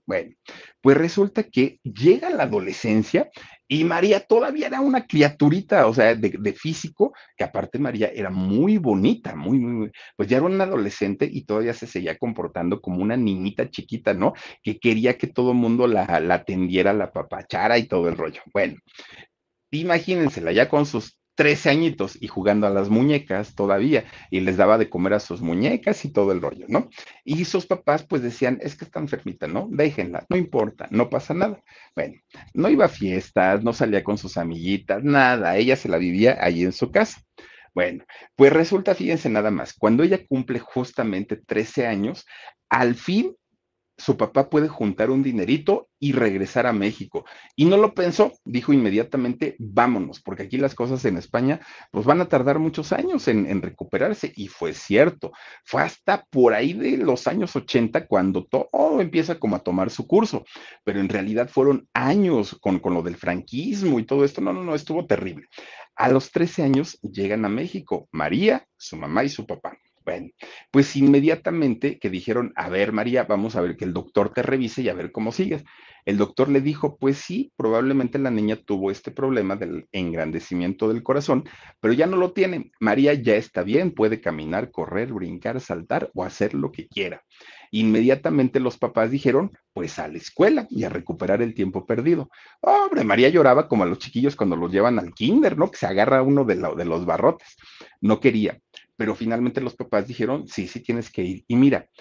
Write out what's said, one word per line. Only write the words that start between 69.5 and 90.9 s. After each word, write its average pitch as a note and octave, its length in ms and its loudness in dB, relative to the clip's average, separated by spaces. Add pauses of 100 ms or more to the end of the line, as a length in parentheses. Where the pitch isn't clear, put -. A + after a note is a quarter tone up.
Bueno, F2 260 -8 (420)
pues C#3 240 2
inmediatamente C#3+ 1040 2
que G2+ 100 -6
dijeron, F#2+ 460 -4
"A E2+ 120 -6
ver, G2 220 0
María, A#2+ 320 0
vamos G#2+ 320 -2
a G2+ 60 -2
ver F2 160 -2
que - 80 -10
el F2+ 80 -4
doctor G2 420 -2
te B2 80 0
revise C3 400 -2
y A#2 60 -2
a F2 60 -2
ver F2 180 -8
cómo A2 180 -4
sigues". E3 320 -4 (420)
El G2+ 140 0
doctor C3 300 2
le C#3 120 4
dijo, D3 380 -2
"Pues C#3 200 0
sí, A3 380 -8
probablemente B2 640 0
la C3+ 140 -2
niña G#2+ 240 0
tuvo G2 340 -4
este - 220 -10
problema A#2 420 -2
del E2 380 -8
engrandecimiento F2 960 -4
del A#2+ 160 -4
corazón, C#3 400 -2 (360)
pero A2 140 2
ya D#3+ 140 2
no F#3 80 -2
lo F3+ 160 0
tiene. F#3 480 -4
María C3 340 4
ya A#2 220 2
está G#2+ 260 -4
bien, D3 300 0
puede A2 280 0
caminar, D#2+ 520 -6
correr, F#2 400 -6
brincar, F#2 480 -8
saltar E2+ 540 -6
o F2+ 100 -6
hacer - 300 -4
lo C#2+ 180 -4
que - 160 -16
quiera". - 340 -8 (480)
Inmediatamente B2+ 880 2
los B2 200 -2
papás A#2 340 0
dijeron, C#3 400 0 (200)
"Pues - 280 -10
a D#3 80 -8
la D3+ 100 -12
escuela A3+ 500 2
y - 140 -6
a F#2+ 60 -4
recuperar F#2 540 -2